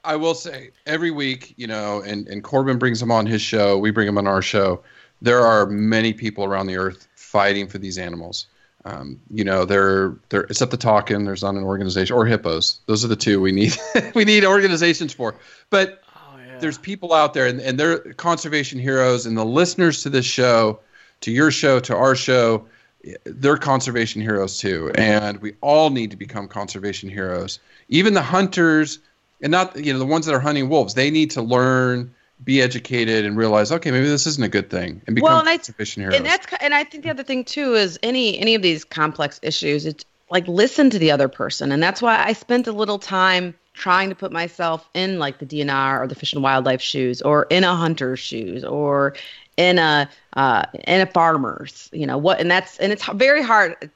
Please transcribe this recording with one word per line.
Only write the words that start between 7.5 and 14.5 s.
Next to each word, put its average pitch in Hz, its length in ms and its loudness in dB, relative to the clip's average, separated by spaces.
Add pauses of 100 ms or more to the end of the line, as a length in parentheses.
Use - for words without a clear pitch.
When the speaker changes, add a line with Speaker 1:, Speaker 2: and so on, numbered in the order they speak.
Speaker 1:
for 98 100 -14
these 95 200 -10
animals. 87 500 -12 (380)
Um, 69 340 -14 (120)
you 107 120 -4
know, 95 220 2
they're, 98 500 2 (140)
they're, 101 140 0
it's - 180 -4
at 123 100 0
the 120 60 -4
Talkin', 104 480 2
there's 98 180 -6
not 98 120 -2
an 98 80 -6
organization, 95 520 -2
or 113 100 6
hippos. 85 600 0
Those 110 180 0
are 120 40 -2
the 113 80 2
two 101 260 2
we 95 100 2
need. 98 220 2 (220)
<laughs> - 200 -2
We 226 100 4
need 208 200 6
organizations 175 680 2